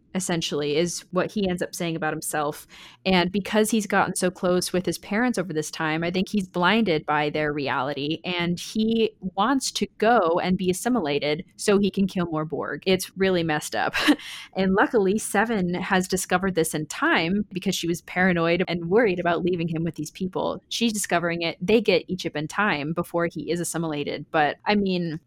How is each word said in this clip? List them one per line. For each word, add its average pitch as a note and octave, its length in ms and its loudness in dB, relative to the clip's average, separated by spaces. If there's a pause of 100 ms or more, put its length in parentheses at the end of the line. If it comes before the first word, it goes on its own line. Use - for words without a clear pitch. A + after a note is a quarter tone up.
(140)
essentially, E3+ 640 -2
is E3+ 360 -2
what F3+ 180 0
he G3 180 -2
ends F3+ 140 -2
up - 100 -8
saying E3+ 220 -4
about D#3 180 -2
himself. D3+ 540 -4 (400)
And F3+ 240 4
because G#3+ 400 0
he's G#3+ 160 2
gotten F#3+ 300 0
so F#3 120 0
close F3+ 440 0
with F3+ 120 0
his E3+ 140 -2
parents A#3 400 -2
over F3+ 140 -4
this D#3 180 -4
time, D#3+ 320 -2
I E3+ 80 -2
think F#3 180 0
he's G3 200 -2
blinded F3 580 2
by D3+ 240 2
their D3+ 220 0
reality, C#3 720 -2
and F3 340 -2
he A3 600 0
wants G#3+ 500 0
to - 160 -2 (120)
go G3 440 4
and F3+ 160 0
be F3+ 100 -4
assimilated E3 760 0 (120)
so - 220 4
he G3+ 140 2
can F#3+ 160 2
kill F3 180 -2
more D#3+ 180 -2
Borg. - 420 -6
It's F#3 300 2
really F#3 280 2
messed D3+ 320 -2
up. G2 220 0
<laughs> - 60 -2 (520)
And F#3+ 180 2
luckily, G#3 420 4
Seven G#3 580 0
has F3+ 340 0
discovered F#3 480 0
this D#3+ 180 0
in D#3 120 -4
time G#3 640 0
because F#3+ 220 -2
she - 120 -4
was E3 160 -2
paranoid F3 640 2
and E3+ 240 -4
worried G3 300 4
about E3+ 240 0
leaving F3 240 0
him D#3+ 160 -2
with E3 100 -2
these - 160 -8
people. E3 580 -4
She's A#3 240 0
discovering E3+ 500 -2
it. E3 180 -4
They G#3+ 200 4
get F#3+ 280 2
Icheb E3+ 260 -6
in D3+ 140 -4
time E3 440 0
before E3+ 340 -2
he D#3+ 240 -6
is E3+ 100 0
assimilated. D#3 720 -4
But, D3 240 2 (100)
I G#3 80 2
mean, F3+ 520 0